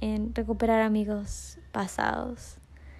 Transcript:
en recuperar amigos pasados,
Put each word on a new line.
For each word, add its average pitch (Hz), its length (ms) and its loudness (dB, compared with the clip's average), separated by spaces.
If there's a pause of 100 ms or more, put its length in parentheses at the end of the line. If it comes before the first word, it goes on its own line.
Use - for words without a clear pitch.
en 214 340 -2
recuperar 226 460 4
amigos 214 760 0 (120)
pasados, - 840 -2 (440)